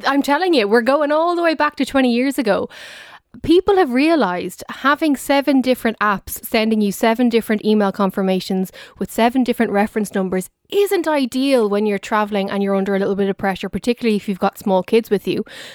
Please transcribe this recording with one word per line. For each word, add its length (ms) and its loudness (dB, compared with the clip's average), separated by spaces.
I'm 140 2
telling 320 0
you, 140 2
we're 140 4
going 300 2
all 240 2
the 80 -2
way 100 2
back 240 -2
to 80 0
twenty 280 2
years 240 0
ago. 320 0
People 320 4
have 180 2
realised 760 0
having 460 0
seven 460 2
different 380 0
apps 440 -4
sending 380 0
you 100 0
seven 380 2
different 340 0
email 280 2
confirmations 800 -2
with 140 -8
seven 320 0
different 280 -2
reference 440 -2
numbers 340 -4
isn't 380 0
ideal 600 0
when 160 0
you're 140 -2
travelling 500 -2
and 140 -2
you're 100 0
under 220 0
a 40 0
little 160 -2
bit 140 -2
of 80 -4
pressure, 320 -4
particularly 460 -2
if 120 -6
you've 120 -4
got 180 -2
small 240 0
kids 300 0
with 160 -2
you. 180 -2